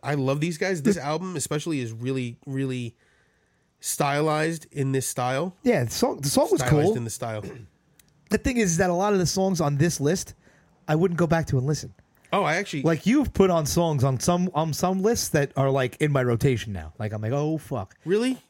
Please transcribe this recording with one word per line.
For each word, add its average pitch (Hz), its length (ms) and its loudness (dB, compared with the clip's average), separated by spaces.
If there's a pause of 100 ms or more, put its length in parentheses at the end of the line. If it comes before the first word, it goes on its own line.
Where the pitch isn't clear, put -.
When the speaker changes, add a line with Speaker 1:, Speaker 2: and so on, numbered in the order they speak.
Speaker 1:
I 143 120 -4
love 135 240 0
these 165 200 -2
guys. 185 240 -2
This 185 140 2
Speaker 2:
The 139 60 -8
Speaker 1:
album 170 320 -6
especially 151 440 -4
is 117 140 -6
really, 123 520 -6
really 131 500 -6 (840)
stylized 151 920 -2
in 135 200 -2
this 135 160 0
style. 135 560 -2
Speaker 2:
Yeah, 196 220 4
the 110 40 -4
song, - 320 -2
the 139 80 -2
song 302 220 2
was 311 100 2
Speaker 1:
Stylized 147 280 4
Speaker 2:
cool. 220 80 2
Speaker 1:
in 117 80 -4
the 110 40 -8
style. 110 340 -8 (880)
Speaker 2:
The 208 80 2
thing 254 200 0
is 175 200 2
that 180 120 2
a 175 40 0
lot 202 200 2
of 190 60 4
the 175 60 2
songs 190 360 0
on 143 160 0
this 165 220 0
list, 151 360 -2 (520)
I 156 80 0
wouldn't 170 220 2
go 170 100 2
back 165 200 0
to 139 100 0
and 123 80 0
listen. 147 280 -4 (380)
Speaker 1:
Oh, 190 120 2
I 156 140 2
actually 165 260 -6
Speaker 2:
Like, 160 240 0
you've 262 260 2
put 190 160 6
on 165 160 2
songs 151 380 0
on 131 160 2
some, 180 340 2
on 156 200 -2
some 190 280 0
lists 220 280 0
that 143 280 0
are, 135 140 2
like, 131 280 0
in 151 120 2
my 135 100 2
rotation 120 520 0
now. 82 260 -10
Like, 107 140 -4
I'm 107 80 -6
like, 110 100 -4
"Oh, 151 260 -2
fuck." 117 380 -8 (100)
Speaker 1:
Really? 226 300 0
Ch-, - 40 -20 (100)